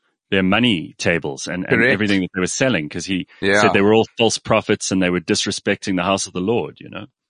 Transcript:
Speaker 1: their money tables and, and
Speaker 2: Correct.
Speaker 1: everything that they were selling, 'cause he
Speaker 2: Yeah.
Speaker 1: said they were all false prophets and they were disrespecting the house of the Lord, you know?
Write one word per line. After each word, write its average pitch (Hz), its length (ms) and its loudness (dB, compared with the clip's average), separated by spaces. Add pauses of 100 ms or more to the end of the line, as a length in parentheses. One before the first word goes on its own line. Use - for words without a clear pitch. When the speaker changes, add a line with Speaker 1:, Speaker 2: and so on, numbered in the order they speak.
(320)
Speaker 1:
their 95 120 2
money 98 540 0
tables 76 480 -2
and, 87 200 -6
and 113 160 0
Speaker 2:
Correct. 127 100 2
Speaker 1:
everything 101 300 0
that 90 120 -4
they 95 60 -4
were 90 80 0
selling, 101 400 -2
'cause 82 180 -10
he 90 220 -4 (140)
Speaker 2:
Yeah. 98 180 2
Speaker 1:
said 104 140 4
they 101 80 4
were 107 120 4
all 110 140 4 (100)
false 113 200 2
prophets - 540 0
and 95 120 2
they 90 60 2
were 90 100 0
disrespecting 101 800 -2
the 87 60 0
house 95 220 0
of 92 60 -12
the 90 80 -6
Lord, 95 400 -2
you - 100 -18
know? 95 180 -14 (220)